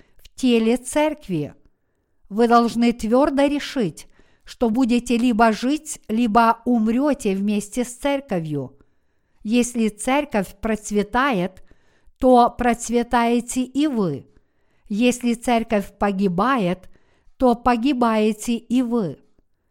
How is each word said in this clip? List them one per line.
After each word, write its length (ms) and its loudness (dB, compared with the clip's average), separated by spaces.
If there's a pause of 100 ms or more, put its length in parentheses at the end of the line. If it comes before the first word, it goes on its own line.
(180)
в 180 -20
теле 420 2
церкви. 800 -4 (720)
Вы 180 0
должны 460 2
твёрдо 540 0
решить, 600 -4 (360)
что 260 -2
будете 480 0
либо 340 4
жить, 560 -4
либо 580 2
умрёте 720 0
вместе 480 -4
с 120 -12
церковью. 840 -6 (640)
Если 460 0
церковь 720 -4
процветает, 1040 -2 (560)
то 300 6
процветаете 1120 -2
и 240 -2
вы. 400 -2 (600)
Если 460 0
церковь 640 -2
погибает, 920 -2 (480)
то 180 4
погибаете 1000 0
и 240 -2
вы. 380 -4 (520)